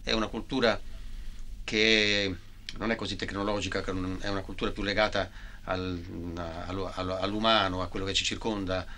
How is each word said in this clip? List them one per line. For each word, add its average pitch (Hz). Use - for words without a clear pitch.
è 117
una 110
cultura 113
che 104
non 107
è 113
così 101
tecnologica, 98
che 92
non, 92
è 101
una 98
cultura 101
più 104
legata 101
al, 92
allo, 90
allo, 92
all'umano, 101
a 90
quello 95
che 95
ci -
circonda, 98